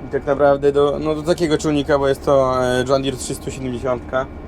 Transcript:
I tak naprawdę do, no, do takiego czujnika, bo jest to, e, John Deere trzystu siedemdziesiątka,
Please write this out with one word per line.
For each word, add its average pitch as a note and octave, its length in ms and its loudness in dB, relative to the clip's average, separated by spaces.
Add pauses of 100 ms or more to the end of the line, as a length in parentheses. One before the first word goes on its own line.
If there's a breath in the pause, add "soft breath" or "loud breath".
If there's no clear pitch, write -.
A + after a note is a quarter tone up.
I B2+ 60 -10
tak C3+ 140 -4
naprawdę C#3+ 460 4
do, C#3+ 280 2
no, D#3 160 -2
do D3+ 80 -6
takiego D#3+ 340 2
czujnika, D3 420 0
bo C#3 80 2
jest C3+ 180 0
to, C3 380 2
e, B2+ 260 2
John C3+ 120 2
Deere C3+ 160 -4
trzystu - 340 -8
siedemdziesiątka, C3 760 -4 (220)